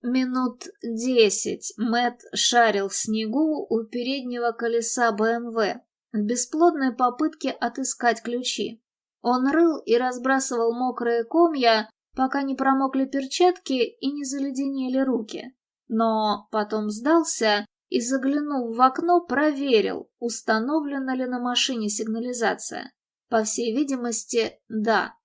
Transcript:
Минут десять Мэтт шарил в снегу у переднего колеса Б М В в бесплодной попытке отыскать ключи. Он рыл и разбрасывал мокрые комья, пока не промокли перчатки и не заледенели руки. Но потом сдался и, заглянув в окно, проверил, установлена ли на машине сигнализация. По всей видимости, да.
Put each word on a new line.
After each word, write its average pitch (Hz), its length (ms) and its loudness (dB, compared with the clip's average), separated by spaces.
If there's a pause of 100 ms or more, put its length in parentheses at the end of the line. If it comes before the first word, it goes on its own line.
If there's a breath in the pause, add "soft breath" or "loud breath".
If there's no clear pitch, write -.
Минут 254 600 0 (180)
десять 226 960 0
Мэтт 240 440 -2 (120)
шарил 208 560 4
в 196 60 -6
снегу 233 760 0
у 226 140 0
переднего 240 720 -4
колеса 233 580 0
Б 208 140 0
М 233 260 0
В 226 280 0 (340)
в 220 40 -2
бесплодной 262 800 2
попытке 262 560 0
отыскать 233 720 -2
ключи. 240 580 -6 (400)
Он 254 300 2
рыл 320 260 4
и - 200 2
разбрасывал 254 760 0
мокрые 240 500 -2
комья, 240 680 4 (260)
пока 262 280 0
не 269 120 -2
промокли 269 500 2
перчатки 277 680 0
и 262 380 -2
не 294 120 -8
заледенели 269 760 -4
руки. 254 560 -2 (320)
Но 220 640 0
потом 214 380 -2
сдался 220 760 2 (240)
и, 254 100 0
заглянув 269 760 -2
в 233 60 2
окно, 339 400 4
проверил, 269 880 0 (100)
установлена 262 960 -2
ли 254 100 -2
на 247 140 -4
машине 240 500 -2
сигнализация. 226 1040 -4 (380)
По 226 140 2
всей 226 320 -2
видимости, 240 840 -2 (100)
да. 214 560 0